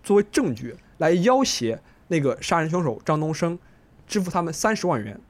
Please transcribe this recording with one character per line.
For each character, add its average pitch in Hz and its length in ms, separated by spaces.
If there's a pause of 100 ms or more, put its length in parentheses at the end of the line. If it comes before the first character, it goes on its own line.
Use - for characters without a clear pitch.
作 202 140
为 202 140
证 190 240
据 120 220 (220)
来 160 140
要 240 300
挟 117 380 (280)
那 165 120
个 131 220
杀 170 180
人 156 80
凶 175 160
手 - 180
张 151 160
东 156 140
升， 170 260 (480)
支 208 140
付 180 100
他 175 120
们 165 100
三 214 240
十 185 100
万 135 160
元。 104 160 (120)